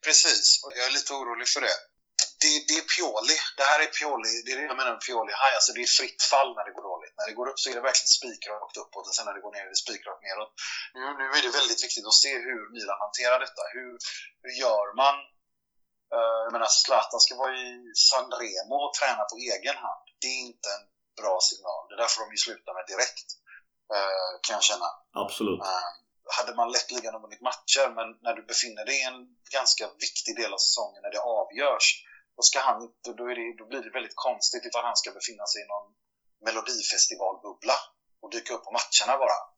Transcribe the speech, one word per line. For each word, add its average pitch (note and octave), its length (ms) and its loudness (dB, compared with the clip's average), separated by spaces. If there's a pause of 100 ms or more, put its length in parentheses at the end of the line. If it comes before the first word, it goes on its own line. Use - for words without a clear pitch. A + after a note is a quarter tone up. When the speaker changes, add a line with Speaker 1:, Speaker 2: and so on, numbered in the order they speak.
Speaker 1:
Precis, - 580 6
och C#3 120 -12
jag B2 120 0
är C3+ 100 0
lite C#3 200 -4
orolig A#2+ 340 -4
för C#3+ 140 0
det. F#2 100 2 (680)
Det, D3+ 100 6 (160)
det D#3 120 2
är - 120 -10
Pioli, D#3 440 2 (220)
det C#3 120 4
här D3+ 140 6
är D#3 120 -4
Pioli, C3 340 -2 (140)
det C3 80 -10
är C3 60 -4
det D3 120 -6
jag B2+ 100 -4
menar B2 140 0
med A2+ 120 -10
Pioli A2 260 -2 (100)
här, D#3 140 8
alltså, C3 200 4
det A#2+ 100 -4
är - 120 4
fritt C3 220 -4 (100)
fall C#3 260 6
när - 100 -4
det - 100 -14
går - 140 -14
dåligt. - 260 -12
När - 120 -4
det A2 100 -10
går B2 120 -2
upp C#3 100 -8
så - 100 0
är B2 60 -4
det B2 120 -4
verkligen - 300 6
spikrakt - 640 -10
uppåt, G2 280 -14
och - 60 -2
sen A2 120 0
när F#2+ 100 -6
det F#2+ 80 -14
går G#2 100 -12
ner G2 120 -10
är F#2+ 80 -16
det - 120 2
spikrakt G2+ 400 -10
neråt. F#2 240 -6 (440)
Nu, B2+ 60 -10 (180)
nu C3+ 60 -2 (120)
är D3+ 100 4
det - 120 -2
väldigt B2 260 0
viktigt - 260 -6
att - 140 8
se C#3 60 0 (160)
hur B2 120 -6 (160)
Milan G2 300 -6
hanterar B2 400 2
detta. - 180 -8 (120)
Hur, B2+ 140 -12 (540)
hur B2+ 100 -12 (100)
gör G#2+ 240 4 (140)
man? C#3 140 6 (1000)
Eh, A2+ 300 4
jag A#2 100 -4
menar, A2+ 140 2 (120)
Zlatan C3+ 440 4
ska - 60 0 (120)
vara C3 100 -2 (140)
i - 20 -10 (400)
San C3 180 2 (140)
Remo A#2+ 340 -6 (100)
och - 140 -6
träna B2+ 320 2
på A2+ 40 -12 (180)
egen C3 320 -4
hand. - 200 -8 (160)
Det B2+ 140 -4
är A#2+ 60 -6 (100)
inte - 260 -10
en - 80 -16 (360)
bra G2+ 140 2 (140)
signal. - 400 -6
Det G2+ 120 -14
där A#2 100 2
får A2 120 0
de G#2+ 140 -10
ju - 80 2
sluta A2 320 -10
med - 160 -8
direkt, - 340 -2 (680)
eh, F#2+ 360 -2 (140)
kan A2+ 140 0
jag F#2+ 120 2
känna. F2 180 -2 (340)
Speaker 2:
Absolut. F#2+ 460 -2
Speaker 1:
Eh, F#2 200 -4 (480)
hade - 220 -2
man A#2 180 2
lättligen A#2 360 -4 (100)
vunnit G#2+ 260 -20
matcher, C#3 360 2 (120)
men A2+ 100 -4 (180)
när A#2 120 0
du A2+ 40 -14 (100)
befinner A2 380 -2
dig C#3 120 0
i C3 100 -2
en B2+ 80 -14 (380)
ganska B2 280 2 (200)
viktig - 360 -6
del G#2 140 -2
av F#2 120 0
säsongen, G#2+ 360 0
när G#2 120 -6
det G#2 80 -2 (160)
avgörs, B2 480 2 (500)
då B2 120 -4
ska - 80 0 (120)
han A#2+ 80 2 (100)
inte, - 220 -16 (100)
då A#2+ 120 -6
är B2 80 -4
det, A#2 80 -8 (120)
då A2 100 -16
blir B2+ 160 -8
det A2 120 -16
väldigt - 300 -10
konstigt B2 420 -2
ifall - 200 -2
han A#2 120 0
ska - 80 -4 (100)
befinna A2+ 320 -8
sig G#2+ 120 -4
i - 100 -18
någon G#2 140 -8 (580)
melodifestivalbubbla A2 1300 0 (460)
och G#2+ 100 -14
dyka A#2 220 -6
upp - 140 -8
på - 120 -14
matcherna A#2+ 340 4 (100)
bara. - 140 4 (200)